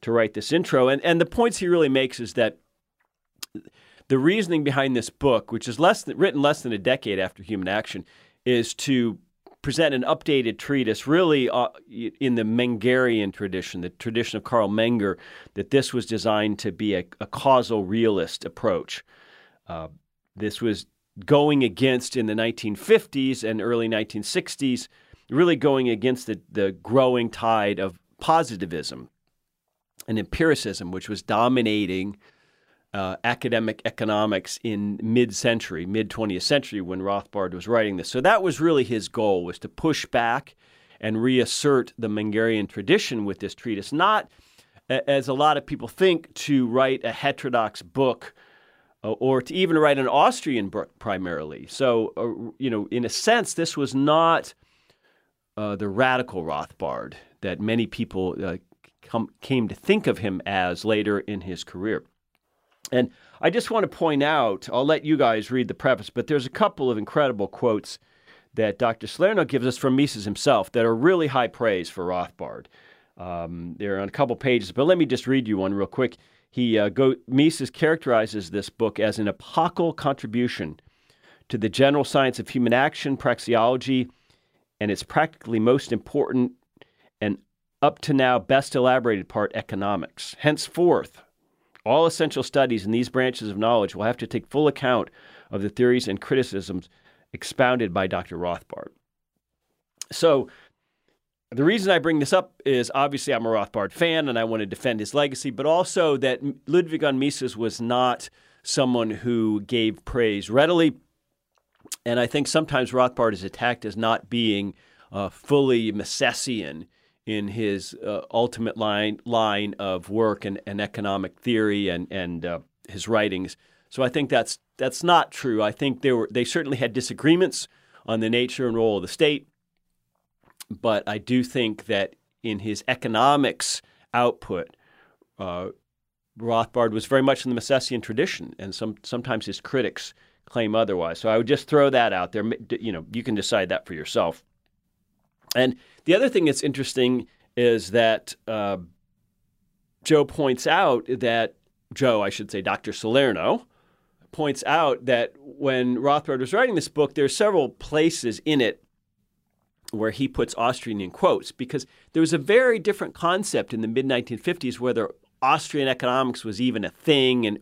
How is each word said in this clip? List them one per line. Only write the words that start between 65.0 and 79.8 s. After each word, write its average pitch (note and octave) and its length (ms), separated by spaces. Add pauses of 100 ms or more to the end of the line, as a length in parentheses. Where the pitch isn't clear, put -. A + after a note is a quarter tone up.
you D3+ 140
guys A2+ 340
read B2 180
the - 60
preface, B2+ 360
but A#2+ 160
there's C#3+ 180
a C3 60
couple E3 400
of A2 80
incredible G#2+ 500
quotes - 500 (540)
that G#2+ 260
Doctor A2+ 280
Salerno F3+ 400
gives B2+ 200
us B2+ 120
from C3 180
Mises B2 300
himself G#2 460
that A#2 120
are A2+ 100
really D#3+ 340
high B2+ 180
praise G2+ 420
for F#2 160
Rothbard. E2+ 640 (500)
Um, E2+ 640
they're G2+ 200
on G2 100
a - 40
couple B2 240
pages, A#2+ 360
but C3 120
let F3+ 140
me D#3+ 80
just B2 200
read C3 220
you G#2+ 80
one F#2+ 160
real G2 140
quick. B2+ 320 (320)
He, A#2 280
uh, G#2 100
go-, C3 260 (140)
Mises C#3 420
characterizes A2 800
this G2 180
book G#2+ 300
as G#2+ 200
an G#2 100
epochal E3+ 640